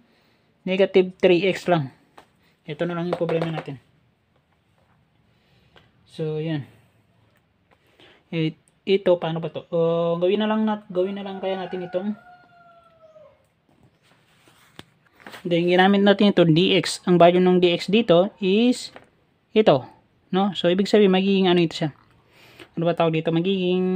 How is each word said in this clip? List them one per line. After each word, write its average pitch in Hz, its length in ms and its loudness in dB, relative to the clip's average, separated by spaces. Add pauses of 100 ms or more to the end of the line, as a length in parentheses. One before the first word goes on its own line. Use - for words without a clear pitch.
(680)
negative 185 560 0
three 180 240 4
X 185 240 -4
lang. 151 240 -2 (720)
Ito 165 200 -8
na 175 120 -8
lang 170 120 -6
yung 170 100 -6
problema 165 300 -4
natin. 151 280 -12 (2250)
So, 156 320 -8
yan. 156 240 -8 (1600)
Eh, 160 240 -4 (300)
ito, 196 320 2
paano 165 240 -6
ba 160 80 -8
to? 139 240 -14
Uh, 170 480 -2
gawin 202 240 0
na 214 40 -2
lang 220 200 -2
nat-, 208 240 -6
gawin 185 240 -4
na 196 80 -14
lang 196 160 -14
kaya 190 160 -6
natin 180 320 -10
itong, 190 240 -6 (3250)
then, 170 280 0
ginamit 196 320 4
natin 202 320 4
ito, 208 80 6
D 175 320 2
X. - 320 -4
Ang 180 80 4
value 175 240 6
ng 180 240 4
D 175 80 4
X 170 160 -6
dito 196 480 2
is 220 560 0 (640)
ito, 165 320 2 (400)
no? 190 240 -2
So, - 160 -4
ibig 190 200 0
sabihin, 202 280 4
magiging 190 320 0
ano 175 160 2
ito 165 80 -4
siya? 156 180 -6 (840)
Ano 165 80 -4
ba 170 80 0
tawag 165 240 -2
dito? 165 160 -4
Magiging 180 520 -2 (120)